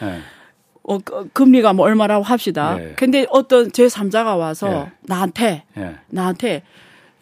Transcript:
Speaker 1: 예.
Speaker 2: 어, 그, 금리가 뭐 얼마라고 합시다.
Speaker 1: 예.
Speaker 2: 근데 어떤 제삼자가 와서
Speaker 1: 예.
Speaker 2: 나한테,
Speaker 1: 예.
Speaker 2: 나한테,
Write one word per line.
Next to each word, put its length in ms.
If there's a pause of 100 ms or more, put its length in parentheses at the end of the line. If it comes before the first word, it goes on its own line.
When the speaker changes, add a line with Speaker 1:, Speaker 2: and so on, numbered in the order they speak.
Speaker 1:
예. 180 (640)
Speaker 2:
어, 160
그, 340
금리가 400
뭐 120
얼마라고 380
합시다. 560
Speaker 1:
예. 160
Speaker 2:
근데 340
어떤 420
제삼자가 640
와서 500
Speaker 1:
예. 40 (100)
Speaker 2:
나한테, 640 (140)
Speaker 1:
예. 180 (120)
Speaker 2:
나한테, 560 (580)